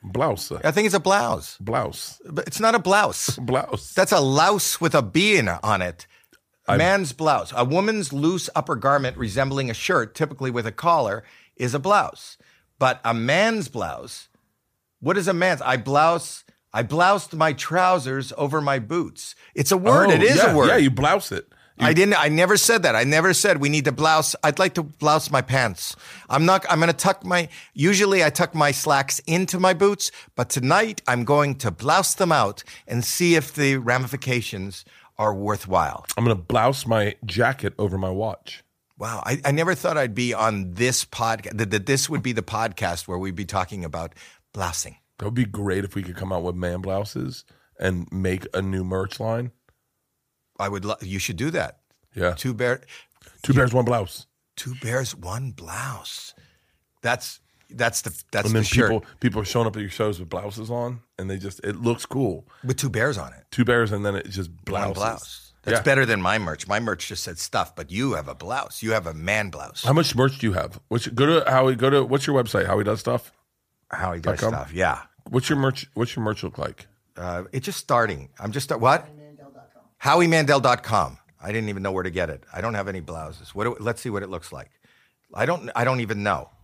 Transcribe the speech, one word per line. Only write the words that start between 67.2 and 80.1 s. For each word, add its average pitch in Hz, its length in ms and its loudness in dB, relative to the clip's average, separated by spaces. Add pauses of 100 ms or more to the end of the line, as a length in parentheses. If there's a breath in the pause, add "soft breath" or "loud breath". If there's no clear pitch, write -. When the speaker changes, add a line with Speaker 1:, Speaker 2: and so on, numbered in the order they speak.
Speaker 2:
said 85 140 -12
stuff, - 380 -6
but 80 160 -12
you 117 220 -2
have 73 140 -6
a 69 80 -12
blouse. 101 480 -10
You 110 80 -2
have 101 160 0
a 80 60 -8
man 98 360 -4
blouse. 71 340 -12
Speaker 1:
How 127 100 4
much 156 220 2
merch 135 240 2
do 117 80 -2
you 98 60 0
have? - 260 -6 (100)
What's, 117 180 -2
go 120 180 2 (160)
to - 80 0
Howie, 131 260 4
go 123 140 2
to, 139 140 4
what's 135 240 0
your 135 140 2
website? 104 240 0
Howie 98 180 0
Does 107 160 -2
Stuff? - 320 -4 (600)
Speaker 2:
Howie 87 280 -6
Does - 200 -2
Speaker 1:
dot 110 120 0
com? - 20 -6
Speaker 2:
Stuff, 71 200 -8
yeah. 85 300 0 (260)
Speaker 1:
What's 127 200 0
your 151 100 2
merch, 135 340 -2
what's 120 220 -4
your 117 100 -4
merch 104 180 -4
look 87 140 -10
like? - 300 -10 (280)
Speaker 2:
Uh, 87 280 -8 (100)
it's 135 120 -8
just - 140 -8
starting. 104 500 -2 (100)
I'm 104 120 -8
just, 135 260 -6
what? 131 300 2
Howie - 100 -20
Mandel - 340 -20
dot - 220 -20
com. - 100 -20 (140)
Howie 165 300 4